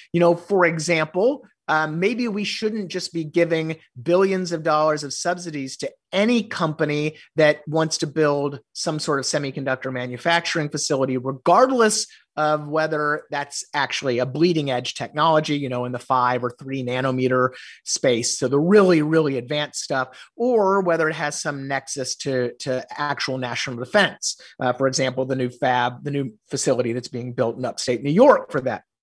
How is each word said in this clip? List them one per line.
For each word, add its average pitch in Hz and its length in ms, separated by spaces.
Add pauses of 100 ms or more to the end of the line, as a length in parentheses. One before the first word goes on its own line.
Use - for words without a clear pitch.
(140)
you 170 80
know, 170 140
for 180 300
example, 165 800 (240)
um, 156 320
maybe 233 260
we 208 160
shouldn't 214 480
just - 220
be 165 100
giving 160 540 (240)
billions 185 500
of 160 120
dollars 151 420
of 135 80
subsidies 170 640
to 139 120 (220)
any 214 320
company 151 720 (220)
that 151 280
wants 160 340
to 156 80
build 143 520 (140)
some 156 260
sort 147 200
of 127 60
semiconductor 135 680
manufacturing 147 760
facility, 135 480
regardless 214 920 (280)
of 151 320
whether 151 640
that's 143 320 (100)
actually 135 460
a 127 60
bleeding 151 460
edge 127 220
technology, 151 640
you 139 120
know, 123 160
in 123 80
the 123 60
five 123 440
or 123 80
three 135 320
nanometer 127 680 (340)
space. 120 520
So 131 120
the 143 100
really, 180 420
really 151 360
advanced 143 440
stuff, - 540
or 208 460
whether 165 260
it 156 80
has 147 260
some 139 280
nexus 135 480
to, 123 380
to 127 360
actual 139 460
national 123 400
defense. 127 580 (240)
Uh, 127 140
for 135 140
example, 131 380
the 131 120
new 127 120
fab, 123 540
the 143 80
new 143 220 (160)
facility 127 420
that's 120 160
being 123 240
built 117 260
in 127 60
upstate 120 400
New 143 80
York 220 400
for 147 100
that 117 220 (200)